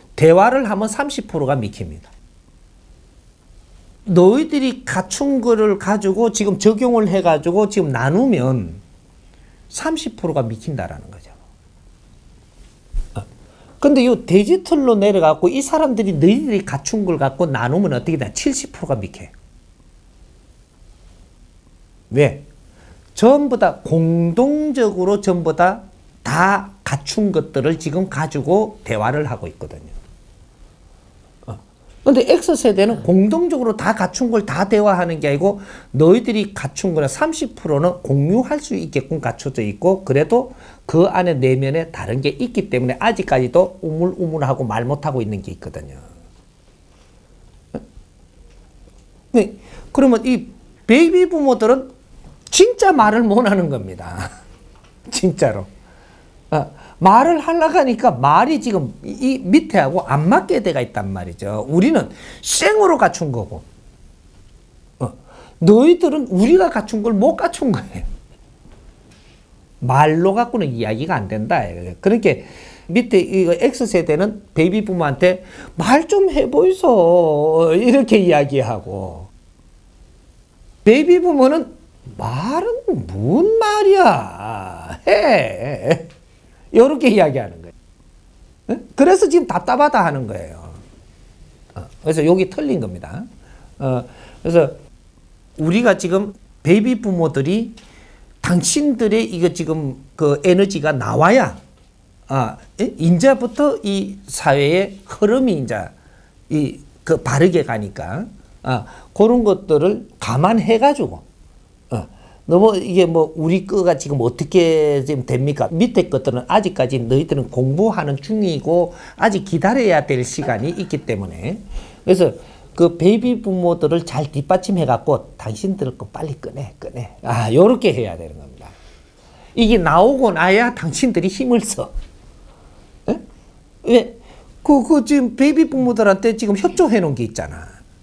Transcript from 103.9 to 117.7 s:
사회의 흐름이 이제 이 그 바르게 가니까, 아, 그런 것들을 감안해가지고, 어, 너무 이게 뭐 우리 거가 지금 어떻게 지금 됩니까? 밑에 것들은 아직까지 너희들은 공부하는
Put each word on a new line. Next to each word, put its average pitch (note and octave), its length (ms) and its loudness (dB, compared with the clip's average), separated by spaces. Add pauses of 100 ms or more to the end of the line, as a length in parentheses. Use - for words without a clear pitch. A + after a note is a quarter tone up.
사회의 D#3 800 0
흐름이 A#3 540 0
이제 G#2 300 -8 (600)
이 D3+ 300 -4 (240)
그 E3 200 0
바르게 D#3 400 2
가니까, G#2+ 640 -8 (380)
아, B2 220 -4 (280)
그런 A#3 320 2
것들을 F#3+ 640 0 (100)
감안해가지고, G3+ 1000 0 (720)
어, G#2 160 -8 (400)
너무 G3 300 4
이게 F3+ 280 2
뭐 D#3+ 300 0
우리 F3 320 -2
거가 F3+ 300 0
지금 C#3 240 -6
어떻게 D3+ 840 2
지금 C#3 200 -4
됩니까? C3 440 -2
밑에 F#3 380 0
것들은 B2 400 -4
아직까지 D#3+ 520 0
너희들은 C3+ 500 -2
공부하는 D3 680 -2